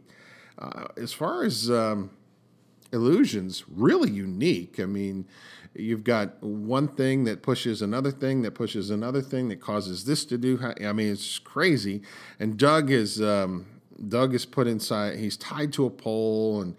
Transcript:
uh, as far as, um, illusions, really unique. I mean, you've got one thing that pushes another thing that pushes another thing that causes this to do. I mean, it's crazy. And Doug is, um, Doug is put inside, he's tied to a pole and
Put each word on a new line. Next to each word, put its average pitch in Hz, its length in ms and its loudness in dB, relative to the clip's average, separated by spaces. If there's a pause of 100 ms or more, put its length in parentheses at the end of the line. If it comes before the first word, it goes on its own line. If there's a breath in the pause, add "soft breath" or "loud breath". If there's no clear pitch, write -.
(580 loud breath)
uh, - 300 -12 (100)
as - 160 -8
far 330 300 -4
as, 117 260 0
um, 107 400 2 (840)
illusions, 117 760 2
really 220 420 4
unique. 98 680 -2
I 98 60 -2
mean, 98 400 -4 (480 loud breath)
you've 110 300 -4
got 110 380 0
one 107 460 0
thing 131 380 2
that 107 180 -2
pushes 117 380 0
another 127 300 0
thing 135 320 0
that 104 80 -2
pushes 104 380 -4
another 120 320 -2
thing 131 280 -4
that 95 120 -8
causes 95 440 -4
this 143 200 0
to 120 120 -2
do. 127 220 2 (240)
I 104 100 -2
mean, 107 180 0
it's - 280 -6
crazy. 110 600 0 (380 loud breath)
And 110 180 -2
Doug 147 320 6
is, 110 320 2
um, 95 460 0 (400)
Doug 127 260 2
is 123 120 0
put 131 220 0
inside, 107 500 -2
he's 104 200 -4
tied 147 360 -4
to 135 120 2
a 117 40 0
pole 110 720 0
and 90 180 -6